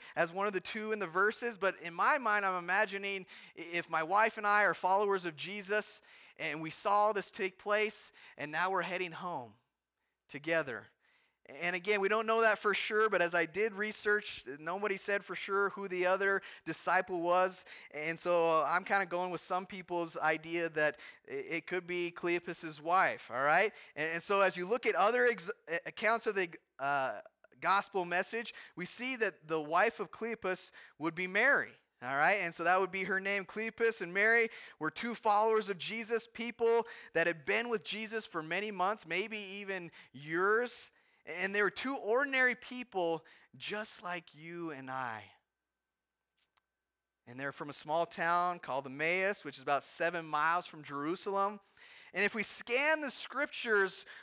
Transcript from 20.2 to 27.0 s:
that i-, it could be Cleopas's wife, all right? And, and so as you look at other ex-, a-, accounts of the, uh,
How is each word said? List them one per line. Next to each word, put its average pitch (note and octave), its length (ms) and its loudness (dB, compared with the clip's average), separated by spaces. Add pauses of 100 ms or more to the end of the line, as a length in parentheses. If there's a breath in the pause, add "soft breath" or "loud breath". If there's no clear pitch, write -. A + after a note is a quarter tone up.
that D3+ 300 2 (280 loud breath)
i-, - 60 -10
it C#3+ 340 -6
could F3 200 -4
be F3 240 -4
Cleopas's E3+ 720 -4
wife, E3 520 2
all B2+ 80 0
right? F3 300 4 (240 loud breath)
And, D#3+ 160 -2
and E3 100 -4
so G3 200 4
as F3+ 160 2
you F3+ 100 -4
look B3 160 0
at G#3 100 2
other A3+ 300 4
ex-, G3 240 0 (220)
a-, E3 180 -4
accounts A3 380 0
of G#3+ 80 -2
the, F#3 160 0 (280)
uh, C3+ 340 0 (500)